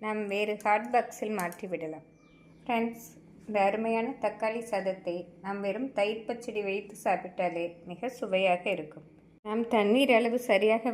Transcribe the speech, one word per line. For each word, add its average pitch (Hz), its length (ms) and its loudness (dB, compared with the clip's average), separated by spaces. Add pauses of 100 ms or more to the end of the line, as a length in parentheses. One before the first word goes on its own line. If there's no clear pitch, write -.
நாம் 214 180 -2 (100)
வேறு 208 220 0 (100)
ஹாட் 214 300 2
பாக்ஸில் 220 460 0
மாற்றி 175 320 -6
விடலாம். 160 340 -6 (580)
ஃப்ரெண்ட்ஸ், 233 420 -2 (420)
இந்த 208 100 -2 (100)
அருமையான 226 400 0 (160)
தக்காளி 220 380 -2 (100)
சாதத்தை 190 440 -2 (280)
நாம் 196 220 -6
வெறும் 220 320 -2
தயிர் 214 300 0
பச்சடி 220 400 -6
வைத்து 196 360 -4
சாப்பிட்டாலே 180 600 0 (240)
மிக 180 200 -6 (100)
சுவையாக 190 440 2 (120)
இருக்கும். 156 320 -10 (400)
நாம் 220 160 0 (120)
தண்ணீர் 240 420 6
அளவு 240 220 2 (100)
சரியாக 220 440 4